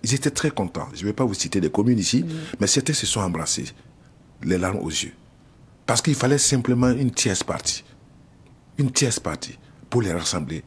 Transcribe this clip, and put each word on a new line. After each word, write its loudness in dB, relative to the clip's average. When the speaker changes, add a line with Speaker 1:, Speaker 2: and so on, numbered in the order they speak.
Speaker 1:
Ils 2
étaient 2
très 0
contents. -4
Je -12
ne -2
vais 0
pas 2
vous 0
citer -2
des 2
communes 4
ici, 2
Speaker 2:
Mhm. -4
Speaker 1:
mais 2
certains 2
se -2
sont 0
embrassés, -2
les 2
larmes 0
aux -4
yeux. -6
Parce 2
qu'il 2
fallait 2
simplement 4
une 2
tierce 0
partie. -4
Une 0
tierce 0
partie -8
pour 2
les 0
rassembler -4